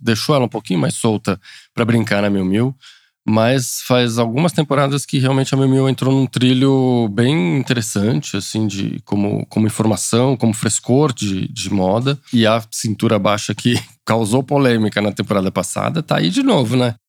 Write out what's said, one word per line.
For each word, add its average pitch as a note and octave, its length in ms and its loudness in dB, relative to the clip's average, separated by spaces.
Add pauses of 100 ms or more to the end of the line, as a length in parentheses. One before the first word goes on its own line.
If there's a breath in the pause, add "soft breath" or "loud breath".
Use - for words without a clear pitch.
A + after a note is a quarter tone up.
deixou A#2 340 0
ela B2+ 100 2
um - 40 -2
pouquinho - 300 -4
mais D2+ 160 0
solta G#2 440 -2 (340 loud breath)
pra A#2 120 -2
brincar G#2+ 360 2
na G#2 80 2
Miu G2 140 0
Miu. A2 320 0 (520 loud breath)
Mas A#2 540 0
faz A#2+ 380 0
algumas B2 320 0
temporadas C#3+ 520 0
que - 140 -4
realmente C3 340 0
a C3+ 60 0
Miu C3+ 100 2
Miu C3+ 220 2
entrou C3 240 0
num C3+ 140 2
trilho B2+ 840 2
bem D3 460 0
interessante, A#2 800 -2
assim, A2 300 -2
de, G2 360 -6
como, G#2 440 -2
como G#2+ 180 0
informação, A2+ 720 0
como A2+ 160 0
frescor B2+ 580 0
de, G2 360 -4
de G2+ 260 -8
moda. A2+ 460 0 (120)
E A#2 140 4
a A2+ 240 2
cintura A2+ 480 -2
baixa G#2 380 -2
que A#2+ 260 -2 (100)
<laughs> - 140 -20
causou A2+ 380 0
polêmica A#2+ 580 0
na G#2 100 0
temporada G2 400 -2
passada, G2+ 520 -4
tá D3 140 0
aí D#3 120 0
de B3 140 -2
novo, B2+ 320 2
né? B2 180 0 (160)